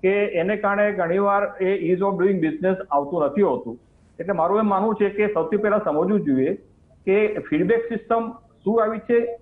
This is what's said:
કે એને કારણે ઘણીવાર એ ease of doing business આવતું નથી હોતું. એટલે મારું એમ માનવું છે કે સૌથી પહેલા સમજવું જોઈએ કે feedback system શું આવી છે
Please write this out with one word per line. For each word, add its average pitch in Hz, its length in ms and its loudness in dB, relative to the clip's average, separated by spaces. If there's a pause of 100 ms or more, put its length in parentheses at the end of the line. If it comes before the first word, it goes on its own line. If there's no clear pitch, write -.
કે 190 60 2
એને 202 480 0
કારણે 208 360 0
ઘણીવાર 196 680 0
એ 185 340 0
ease 180 80 -2
of 196 180 0
doing 190 200 2
business 160 360 0 (140)
આવતું 143 340 0
નથી 196 180 0
હોતું. 123 360 -2 (400)
એટલે 175 140 -4
મારું 180 260 2
એમ 220 80 2
માનવું 202 280 2
છે 208 140 0
કે 208 180 0
સૌથી 175 300 -2
પહેલા 208 220 0
સમજવું 185 420 0
જોઈએ 143 340 0 (520)
કે 202 320 2 (120)
feedback 190 340 0
system 226 480 -2
શું - 500 -2
આવી 220 160 -2
છે 233 420 0